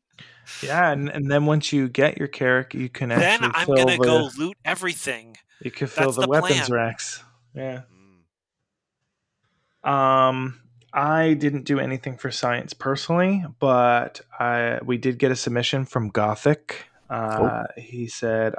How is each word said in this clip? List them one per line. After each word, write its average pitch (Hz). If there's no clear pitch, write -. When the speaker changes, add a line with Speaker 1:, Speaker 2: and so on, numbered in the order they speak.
Speaker 1:
Yeah, 156
and, 143
and 143
then 147
once 151
you 139
get 135
your 143
Carrack, 127
you 127
can 123
Speaker 2:
Then 117
Speaker 1:
actually 202
Speaker 2:
I'm 170
Speaker 1:
fill 139
Speaker 2:
gonna 131
Speaker 1:
the, 123
Speaker 2:
go 131
loot 170
everything. 143
Speaker 1:
you 123
can -
fill 135
Speaker 2:
That's 127
Speaker 1:
the 127
Speaker 2:
the 127
Speaker 1:
weapons 160
Speaker 2:
plan. 127
Speaker 1:
racks. 117
Yeah. 131
Speaker 3:
Mm. -
Speaker 1:
Um, 131
I 156
didn't 143
do 143
anything 131
for 127
science 120
personally, 175
but 123
I, 120
we 123
did 123
get 131
a 127
submission 120
from 113
Gothic. 107
Uh, 113
Speaker 3:
Oh. -
Speaker 1:
he 120
said, 110